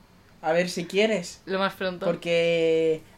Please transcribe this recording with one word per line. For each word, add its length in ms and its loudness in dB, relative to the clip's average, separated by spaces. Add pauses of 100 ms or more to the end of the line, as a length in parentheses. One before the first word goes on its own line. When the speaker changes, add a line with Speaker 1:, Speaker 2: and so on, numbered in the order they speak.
(420)
Speaker 1:
A 120 0
ver 160 2
si 160 -6
quieres. 600 0
Speaker 2:
Lo 140 -4
más 140 -2
pronto. 320 -6
Speaker 1:
Porque 960 2 (160)